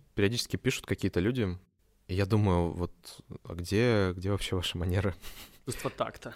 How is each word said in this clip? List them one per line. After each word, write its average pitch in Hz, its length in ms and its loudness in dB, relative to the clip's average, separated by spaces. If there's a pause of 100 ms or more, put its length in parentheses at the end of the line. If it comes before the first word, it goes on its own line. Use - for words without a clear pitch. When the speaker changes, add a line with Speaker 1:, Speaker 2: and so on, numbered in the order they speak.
(140)
Speaker 1:
периодически 104 420 0
пишут - 300 -2
какие-то 95 340 0
люди, 104 360 0 (520)
и 92 60 -4
я 98 120 2
думаю, 95 460 4
вот, 87 200 -4 (520)
а - 100 -12
где, 98 640 2
где 92 140 -4
вообще 98 260 0
ваши 87 200 -2
манеры? 92 380 0 (520)
Speaker 2:
Чувство - 240 -4
такта. 113 460 -6